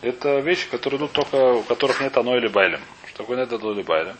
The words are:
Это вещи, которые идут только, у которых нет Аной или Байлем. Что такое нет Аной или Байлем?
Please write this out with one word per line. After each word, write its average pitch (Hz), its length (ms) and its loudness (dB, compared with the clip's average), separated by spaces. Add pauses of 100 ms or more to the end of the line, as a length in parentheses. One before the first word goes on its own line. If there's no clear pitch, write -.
Это 139 380 0
вещи, 165 300 -2
которые 139 300 -4
идут 143 140 -6
только, 143 220 0
у 127 280 4
которых 127 380 0
нет 135 160 -2
Аной 123 200 2
или 117 100 0
Байлем. 95 340 2 (260)
Что - 120 -20
такое 120 180 -6
нет 123 140 -4
Аной 107 220 -4
или 101 80 -4
Байлем? 85 380 -2